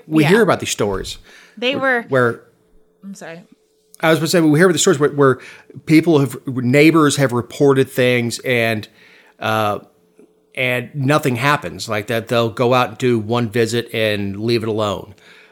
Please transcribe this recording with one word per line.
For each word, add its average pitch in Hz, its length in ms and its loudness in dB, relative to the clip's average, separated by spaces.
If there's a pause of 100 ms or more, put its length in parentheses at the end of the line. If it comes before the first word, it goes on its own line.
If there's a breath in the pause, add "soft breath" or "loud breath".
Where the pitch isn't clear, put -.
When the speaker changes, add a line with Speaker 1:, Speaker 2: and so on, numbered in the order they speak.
Speaker 1:
we 156 160 2
Speaker 2:
yeah. 147 80 2
Speaker 1:
hear 220 120 4
about 151 180 2
these - 100 -8
stories 98 480 -4 (380 loud breath)
Speaker 2:
They 247 200 -4
Speaker 1:
where, 262 260 -2
Speaker 2:
were - 60 -20
Speaker 1:
where 123 340 0 (640)
Speaker 2:
I'm 196 100 -18
sorry. 170 280 -18 (580)
Speaker 1:
I 160 100 2
was 160 100 4
gonna 156 80 -2
say, 180 120 2
we 151 180 4
hear 180 80 6
about 180 80 2
the 147 40 -4
stories 156 200 2
where, 143 120 2
where 139 300 2 (460 loud breath)
people 160 340 4
have, 127 260 -4
neighbors 143 720 4
have 135 160 0
reported 131 580 2
things 123 500 0
and, 113 480 -2 (500 soft breath)
uh, 107 420 -2 (760)
and 123 400 -6
nothing 143 420 -2
happens. 110 520 -4
Like 107 180 -6
that, 113 220 -6
they'll 117 220 0
go 120 220 0
out 123 160 0
and 107 100 -16
do 123 200 0
one 113 320 -4
visit 113 420 -2
and 104 480 -4
leave 117 220 -2
it 113 60 -6
alone, 104 460 -6 (380 soft breath)